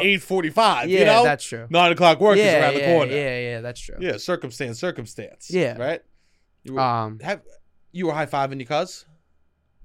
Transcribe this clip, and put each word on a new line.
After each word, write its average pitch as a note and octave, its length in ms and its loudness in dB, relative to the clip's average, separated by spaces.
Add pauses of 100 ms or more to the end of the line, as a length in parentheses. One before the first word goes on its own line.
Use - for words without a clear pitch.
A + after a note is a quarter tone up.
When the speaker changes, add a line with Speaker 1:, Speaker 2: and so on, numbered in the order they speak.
Speaker 1:
eight G3 140 0
forty-five, F3 680 0
Speaker 2:
Yeah, F#3 100 2
Speaker 1:
you - 60 6
know? A3 180 6
Speaker 2:
that's F#3+ 220 0
true. A#2 240 -12
Speaker 1:
Nine E3+ 240 4
o'clock E3+ 260 4
work G3+ 180 6
Speaker 2:
Yeah, G#3+ 60 4
Speaker 1:
is G3 100 4 (100)
around C#3+ 100 2
Speaker 2:
yeah, C#3+ 60 -2 (120)
Speaker 1:
the - 60 6
corner. C3+ 160 0
Speaker 2:
yeah, C3+ 260 -4
yeah, A#2+ 220 -6
that's A#2+ 180 -12
true. - 220 -14
Speaker 1:
Yeah, D#3 160 -4
circumstance, B2+ 600 -8
circumstance. C3 720 -10
Speaker 2:
Yeah. D#3 300 -2
Speaker 1:
Right? C#3+ 220 -6 (640)
You C3 100 -14
were, C3+ 40 -2
Speaker 2:
Um, A2+ 400 -2
Speaker 1:
have, F3+ 220 -8 (500)
you F3+ 140 -8
were D#3 80 -2
high-fiving C#3 440 -4
your C3 100 -12
cuz? D#3+ 380 -6 (800)